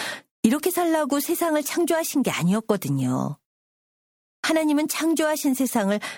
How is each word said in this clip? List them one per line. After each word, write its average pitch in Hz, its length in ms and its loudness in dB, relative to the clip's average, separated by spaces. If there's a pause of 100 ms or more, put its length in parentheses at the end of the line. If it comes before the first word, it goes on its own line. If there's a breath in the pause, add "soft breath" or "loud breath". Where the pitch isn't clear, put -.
(440 loud breath)
이렇게 294 260 2
살라고 311 500 0
세상을 311 440 0
창조하신 330 580 0
게 190 100 0
아니었거든요. 143 1040 0 (1080)
하나님은 302 440 2
창조하신 302 680 0
세상을 208 460 0 (180 loud breath)